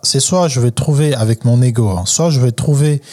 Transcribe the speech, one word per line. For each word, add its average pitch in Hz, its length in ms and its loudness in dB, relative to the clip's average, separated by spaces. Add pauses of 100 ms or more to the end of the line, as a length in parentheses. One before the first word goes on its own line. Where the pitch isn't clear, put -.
c'est - 180 -2
soit 180 280 0
je 127 120 -2
vais 120 100 2
trouver 147 440 0
avec 113 300 -2
mon 123 180 2
ego, 113 280 0
hein, 90 160 -2
soit 165 240 0
je 139 100 0
vais 123 120 2
trouver 147 500 0 (100)